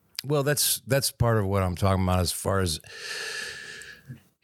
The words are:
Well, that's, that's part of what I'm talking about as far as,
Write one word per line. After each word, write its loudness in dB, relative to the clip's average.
Well, 0
that's, 0
that's 2
part 4
of 2
what 2
I'm 0
talking 4
about 4
as 2
far 0
as, 0